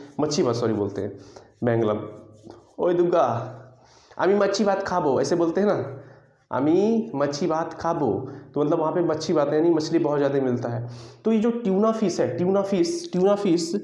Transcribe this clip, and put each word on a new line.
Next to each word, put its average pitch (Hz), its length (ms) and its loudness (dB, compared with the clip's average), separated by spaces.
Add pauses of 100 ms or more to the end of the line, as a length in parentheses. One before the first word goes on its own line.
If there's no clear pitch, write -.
(200)
मच्छी 151 240 2
भात 120 120 2
sorry 113 180 0
बोलते 101 280 -2
हैं - 180 -8 (440)
बैंगलोर। 113 360 2 (800)
"ओए 175 140 2
दुर्गा, 175 320 4 (920)
আমি 185 180 2
मच्छी 202 280 2
भात 196 200 0
खाबो", 151 380 0
ऐसे 143 140 0
बोलते 170 260 0
हैं 208 60 2
ना, - 360 -2 (480)
"আমি 190 640 2
मच्छी 143 320 -2
भात 160 260 -2
खाबो", 156 380 -2 (420)
तो 143 100 0
मतलब 151 160 0
वहाँ 156 120 0
पे 175 100 0
मच्छी 160 320 -2
भात 147 200 2
यानी 160 160 4
मछली 160 300 2
बहुत 147 180 0
ज़्यादा 139 240 0
मिलता 123 280 -2
है। 117 200 -6 (360)
तो 220 60 2
ये 226 80 4
जो 233 120 2
tuna 214 400 0
fish 208 280 -2
है, 170 180 -2
tuna 190 240 2
fish, 175 500 -2
tuna 185 240 4
fish, 175 360 0 (120)